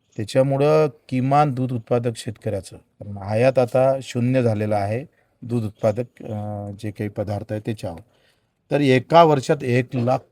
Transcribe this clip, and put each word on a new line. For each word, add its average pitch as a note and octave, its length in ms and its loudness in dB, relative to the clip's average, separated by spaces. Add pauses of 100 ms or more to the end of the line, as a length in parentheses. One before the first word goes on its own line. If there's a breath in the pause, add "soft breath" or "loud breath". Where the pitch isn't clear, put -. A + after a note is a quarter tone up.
(160)
त्याच्यामुळं C#3 720 2 (200)
किमान C3+ 440 2
दूध B2+ 200 -4
उत्पादक A#2+ 440 -2
शेतकऱ्याचं, - 600 -8
कारण - 400 -16
आयात A2+ 420 2
आता C3 440 2
शून्य B2+ 400 0
झालेलं G#2+ 340 0
आहे G#2+ 280 -2 (380)
दूध A#2 220 -4
उत्पादक, A2+ 580 -4
अ, G#2 480 -8 (120)
जे G#2+ 80 -8
काही G#2+ 180 -8
पदार्थ G#2 440 -6
आहे G#2+ 80 -6
त्याच्यावर, G2+ 400 -8 (680)
तर C#3+ 100 0
एका C#3 440 6
वर्षात D3 400 2
एक B2 300 0
लाख B2+ 240 0 (140)